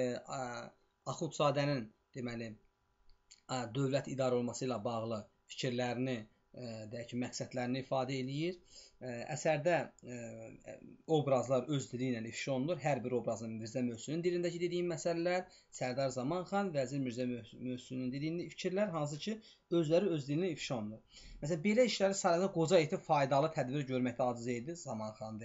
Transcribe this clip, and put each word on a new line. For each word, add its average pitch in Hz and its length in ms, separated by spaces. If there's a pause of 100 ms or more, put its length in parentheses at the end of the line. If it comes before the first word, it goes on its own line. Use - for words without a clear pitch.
(400)
a, - 20 (680)
Axundzadənin, 143 760 (300)
deməli, 117 340 (1000)
a, 131 140 (100)
dövlət 135 400
idarə 127 240
olması 120 320
ilə 113 160
bağlı 113 380 (320)
fikirlərini, 123 640 (400)
e, 123 80 (260)
deyək 117 220
ki, 120 100
məqsədlərini 123 640
ifadə 131 340
eləyir. 147 400 (380)
E, 127 140 (180)
əsərdə, 151 460 (340)
e, 123 80 (960)
obrazlar 135 560
öz 135 220
dili 127 180
ilə 113 220
ifşa - 240
olunur. 147 260
Hər 135 220
bir 123 160
obrazın 113 400
Mirzə 113 260
Möhsünün 135 400
dilindəki 175 380
dediyim 175 260
məsələlər, 170 560 (340)
Sərdar 131 360
Zaman 165 340
xan, 196 240
Vəzir 139 300
Mirzə 123 260
Möhs-, 117 320
Möhsünün 127 500
dediyində 156 440
fikirlər, 190 400
hansı 151 260
ki, 214 160 (320)
özləri 170 480
öz 131 100
dilində 165 280
ifşa 127 240
olunur. 107 440 (200)
Məsələn, 151 260
belə 240 220
işləri 196 260
sadəcə 180 400
qoca 165 240
iti 156 160
faydalı 143 560
tədbir 135 400
görməkdə 123 400
aciz 117 240
idi 143 240
Zaman 110 400
xan 110 240